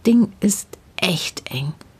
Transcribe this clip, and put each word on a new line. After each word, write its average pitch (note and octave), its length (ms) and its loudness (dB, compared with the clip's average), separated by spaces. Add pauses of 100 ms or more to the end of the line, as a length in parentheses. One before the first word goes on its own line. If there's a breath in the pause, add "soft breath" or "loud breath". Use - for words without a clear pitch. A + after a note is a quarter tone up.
Ding A#3 340 4
ist - 280 -2 (300)
echt - 520 -4
eng. C#3 220 -6 (280)